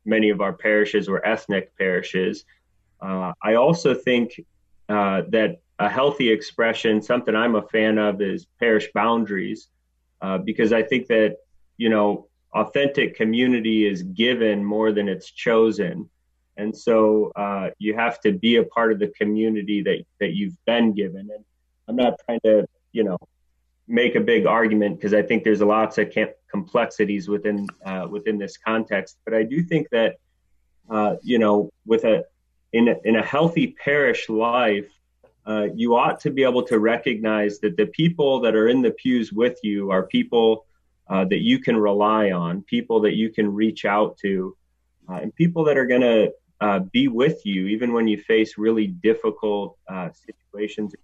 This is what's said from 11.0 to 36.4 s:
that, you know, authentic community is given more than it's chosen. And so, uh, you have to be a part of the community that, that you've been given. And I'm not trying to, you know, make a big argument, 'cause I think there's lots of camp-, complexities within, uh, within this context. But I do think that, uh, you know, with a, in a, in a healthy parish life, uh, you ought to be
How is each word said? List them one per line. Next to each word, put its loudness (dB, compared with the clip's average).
that, 2
you -2
know, 0
authentic -2
community 2
is -2
given 0
more 0
than -2
it's -8
chosen. 0
And -6
so, 2
uh, -6
you -2
have -2
to 2
be 2
a 4
part 0
of -2
the 0
community -2
that, -2
that -2
you've -6
been 2
given. -8
And -18
I'm -6
not 2
trying -4
to, 4
you -2
know, -2
make 0
a 2
big 2
argument, 2
'cause 0
I 4
think -2
there's 2
lots 2
of 0
camp-, -4
complexities -2
within, -4
uh, -8
within -4
this -10
context. -4
But -4
I 2
do -2
think -2
that, 0
uh, 0
you 2
know, 2
with 2
a, 2
in 4
a, 2
in 2
a 0
healthy 0
parish 0
life, 0
uh, -2
you 2
ought 0
to -4
be 0